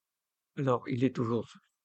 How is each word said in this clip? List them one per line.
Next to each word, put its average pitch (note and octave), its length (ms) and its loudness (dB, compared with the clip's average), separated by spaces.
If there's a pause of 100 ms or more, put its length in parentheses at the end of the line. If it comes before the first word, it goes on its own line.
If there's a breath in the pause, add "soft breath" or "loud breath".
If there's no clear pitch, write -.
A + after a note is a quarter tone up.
(580)
Alors, C3 320 0
il B2 140 0
est C3 120 2
toujours, A2+ 320 -2 (380)